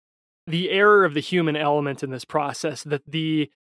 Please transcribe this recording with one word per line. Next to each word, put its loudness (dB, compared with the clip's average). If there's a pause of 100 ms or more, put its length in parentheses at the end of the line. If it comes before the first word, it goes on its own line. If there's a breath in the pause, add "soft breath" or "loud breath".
(460)
the -2
error 6
of 0
the 0
human 0
element 0
in -6
this -10
process, -4
that -4
the, -2 (240)